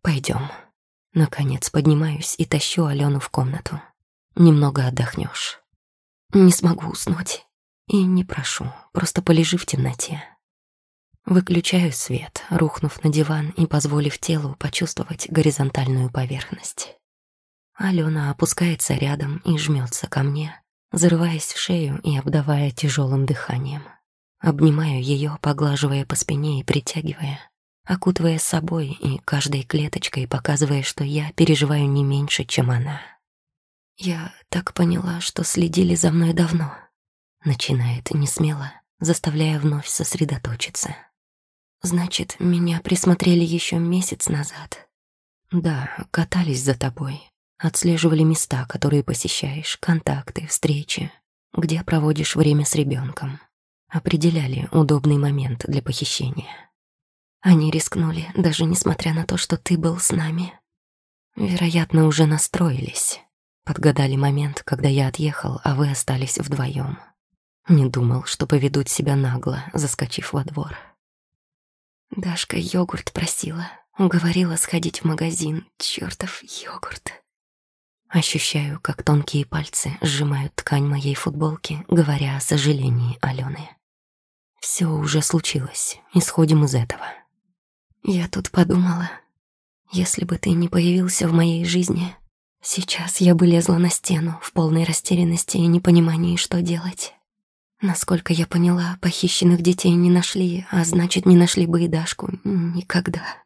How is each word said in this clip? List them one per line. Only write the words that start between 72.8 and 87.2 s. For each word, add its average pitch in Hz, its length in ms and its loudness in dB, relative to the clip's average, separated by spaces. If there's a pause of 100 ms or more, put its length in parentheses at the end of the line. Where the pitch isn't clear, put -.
просила, 170 560 -6 (300)
уговорила 170 580 2
сходить 170 440 -2
в - 40 -20
магазин. 160 640 -2 (120)
Чертов - 640 -8
йогурт". - 680 -14 (960)
Ощущаю, 151 720 -2
как - 220 -8
тонкие 147 420 2
пальцы - 560 -6
сжимают 143 540 -2
ткань 143 320 0
моей 143 300 -2
футболки, 156 720 -4
говоря 147 480 2
о 139 40 -4
сожалении 135 800 0
Алены. 135 480 -6 (920)
"Все - 300 -2
уже 151 320 0
случилось, - 760 -2 (160)
исходим 156 500 4
из 135 120 0
этого". - 280 -2 (1000)